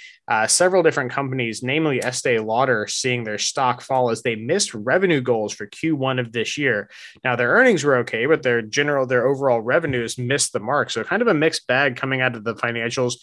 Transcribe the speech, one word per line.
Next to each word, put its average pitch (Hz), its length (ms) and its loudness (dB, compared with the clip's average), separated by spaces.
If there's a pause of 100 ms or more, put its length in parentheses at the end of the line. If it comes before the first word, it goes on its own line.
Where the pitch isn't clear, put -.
(280)
uh, 110 180 2
several 180 360 4
different 143 280 2
companies, 127 520 -4
namely 139 400 0
Estee 127 360 0
Lauder, 110 500 0
seeing 123 360 -2
their 107 140 -6
stock 123 420 -2
fall 127 300 0
as 113 120 -2
they 117 140 -2
missed 143 380 -2
revenue 151 460 2
goals 113 340 -2
for 104 120 -12
Q 160 300 -4
one 131 220 -2
of 113 140 -4
this 113 260 -4
year. 113 320 -2 (340)
Now, 123 120 0
their 120 140 0
earnings 208 320 4
were 139 160 4
okay, 117 280 -2
but 156 160 4
their 120 200 2
general, 139 440 0
their 123 200 2
overall 135 340 2
revenues 127 580 -2
missed 127 340 -2
the 107 80 -4
mark. 123 300 -2
So 113 120 -4
kind 196 200 -2
of 233 60 2
a 196 60 4
mixed 156 320 0
bag 131 300 2
coming 135 240 -2
out 127 160 0
of 107 80 -12
the 113 100 -2
financials 120 680 -2